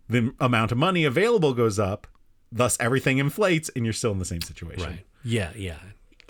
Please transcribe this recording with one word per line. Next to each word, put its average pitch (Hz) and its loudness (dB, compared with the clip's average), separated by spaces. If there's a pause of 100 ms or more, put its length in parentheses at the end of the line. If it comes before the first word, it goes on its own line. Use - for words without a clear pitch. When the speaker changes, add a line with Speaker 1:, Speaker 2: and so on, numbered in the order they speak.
Speaker 1:
the 120 2
amount 117 2
of 120 -2
money 170 2
available 160 4
goes 113 2
up, 98 -2 (460)
thus 117 0
everything 131 2
inflates, 160 0
and 120 -2
you're 110 0
still 110 -2
in 95 -4
the 90 -4
same 85 -6
situation. 87 -10
Speaker 2:
Right. 90 -12 (200)
Yeah, 110 -2
yeah. 87 -10 (520)